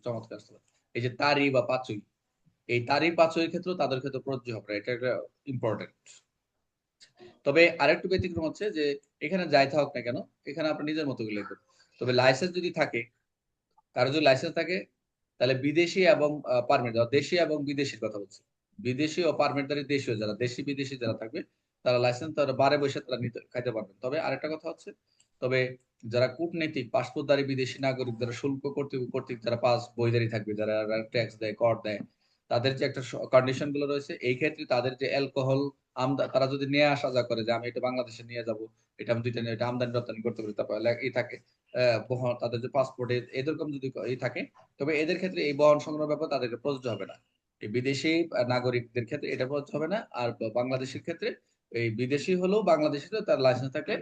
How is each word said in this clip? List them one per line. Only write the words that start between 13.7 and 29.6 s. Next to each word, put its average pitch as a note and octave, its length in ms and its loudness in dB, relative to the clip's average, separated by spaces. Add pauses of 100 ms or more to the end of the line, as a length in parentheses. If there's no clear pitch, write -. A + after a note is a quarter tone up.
কারো C3 160 2
যদি D3+ 140 2
লাইসেন্স C#3 300 4
থাকে, E3 220 -2 (640)
তাহলে C3 160 4
বিদেশি D#3 520 2
এবং, D3 240 6 (160)
আহ, B2 200 2
পারমিট, B2 280 2 (160)
দেশি C#3 280 2
এবং D3+ 260 2
বিদেশির C#3 360 -2
কথা G#2+ 180 -4
বলছি, - 220 -14 (380)
বিদেশি C3 460 -2
ও D3+ 80 4
পারমিটধারী C#3+ 520 0
দেশীয় C3 320 0
যারা, G#2+ 180 -2
দেশি A#2+ 280 -4
বিদেশি C3+ 340 -4
যারা A#2 180 -2
থাকবে, A#2 260 -10 (440)
তারা B2 140 4
লাইসেন্স B2 380 0
তারা C#3 160 2
বারে D3+ 260 4
বসে C#3 220 0
তারা B2 180 -6
নিতে, A#2+ 220 -6 (120)
খাইতে B2 180 -4
পারবেন। A2 300 -6
তবে C3 200 -2
আরেকটা C3+ 280 -4
কথা D#3+ 200 -6
হচ্ছে, - 220 -12 (500)
তবে C3 180 2 (480)
যারা A#2+ 220 2
কূটনৈতিক D#3+ 600 -4
পাসপোর্টধারী C#3 540 2
বিদেশি C3 340 -2
নাগরিক, B2+ 400 -2
যারা A#2 140 -4
শুল্ক C3+ 380 -4
কর্তৃক, C#3 400 -4
কর্তৃক C3 300 -4
যারা A#2 160 0
পাস A#2+ 240 4 (160)